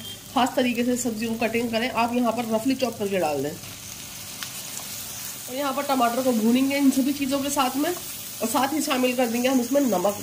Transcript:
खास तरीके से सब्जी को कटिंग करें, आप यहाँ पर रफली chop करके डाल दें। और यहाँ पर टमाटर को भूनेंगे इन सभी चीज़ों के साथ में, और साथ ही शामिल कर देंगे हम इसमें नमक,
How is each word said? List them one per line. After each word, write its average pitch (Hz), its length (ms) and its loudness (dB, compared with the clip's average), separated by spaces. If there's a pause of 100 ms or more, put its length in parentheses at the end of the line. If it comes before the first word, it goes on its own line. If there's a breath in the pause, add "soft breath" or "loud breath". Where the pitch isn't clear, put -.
(340 loud breath)
खास 247 220 2
तरीके 247 280 2
से 247 140 2
सब्जी 226 280 -2
को 226 120 -2
कटिंग 233 320 0
करें, 233 200 0
आप 233 240 0
यहाँ 247 180 2
पर 233 140 -2
रफली 226 300 2
chop 240 220 -2
करके 196 200 0
डाल 151 240 2
दें। 147 80 -2
और - 2000 -12
यहाँ 269 200 -2
पर 277 100 -2
टमाटर 254 380 2
को 254 120 4
भूनेंगे 254 420 4
इन 277 160 6
सभी 269 220 2
चीज़ों 269 260 0
के 277 120 -2
साथ 254 240 0
में, 302 140 2
और - 580 -6
साथ 269 200 2
ही 294 140 0
शामिल 254 340 2
कर 247 120 2
देंगे 240 200 2
हम 262 120 4
इसमें 277 220 2
नमक, 202 400 2